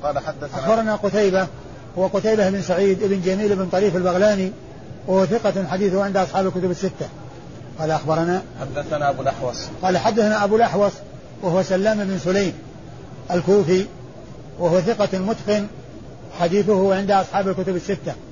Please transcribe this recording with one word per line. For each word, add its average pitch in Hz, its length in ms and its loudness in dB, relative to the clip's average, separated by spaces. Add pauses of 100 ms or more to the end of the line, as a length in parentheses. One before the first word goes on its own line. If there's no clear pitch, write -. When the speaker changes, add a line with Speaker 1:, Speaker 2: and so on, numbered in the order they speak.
Speaker 1:
قال: 143 160 -2
"حدثنا". 139 400 -8
Speaker 2:
أخبرنا 214 360 2
قتيبة، 190 520 2 (500)
هو 185 100 2
قتيبة 202 420 2
بن 196 120 0
سعيد 185 420 2
بن 196 180 2
جميل 196 340 2
بن 185 100 0
طريف 185 300 2
البغلاني، 185 560 2 (560)
وهو 190 180 4
ثقة 196 420 0
حديثه 190 360 0
عند 196 140 -2
أصحاب 190 300 2
الكتب 180 240 0
الستة. - 380 -4 (720)
قال: 160 120 -2
"أخبرنا". 160 500 0 (200)
Speaker 1:
"حدثنا 147 480 -2
أبو 135 120 -2
الأحوص". 131 360 -2 (240)
Speaker 2:
قال: 185 160 2
"حدثنا 214 460 2
أبو 202 120 4
الأحوص"، 202 380 4 (480)
وهو 185 220 2
سلام 202 400 2
بن 190 160 -2
سليم 185 340 0 (760)
الكوفي، 185 540 4 (760)
وهو 175 220 4
ثقة 196 380 0
متقن، 208 480 0 (720)
حديثه 190 560 4
عند 196 160 0
أصحاب 190 360 2
الكتب 185 280 -2
الستة. 175 380 -4 (180)